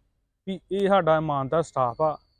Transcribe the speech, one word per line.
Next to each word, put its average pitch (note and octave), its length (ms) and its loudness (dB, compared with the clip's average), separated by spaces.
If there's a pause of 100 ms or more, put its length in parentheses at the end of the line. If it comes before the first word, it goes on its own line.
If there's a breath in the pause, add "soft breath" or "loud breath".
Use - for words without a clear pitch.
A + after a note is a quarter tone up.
(460)
ਵੀ F#3+ 120 -6 (140)
ਇਹ G3 160 0
ਸਾਡਾ E3+ 280 4
ਇਮਾਨਦਾਰ D#3 460 -2
ਸਟਾਫ B2 400 -4
ਆ, D3+ 140 0 (240)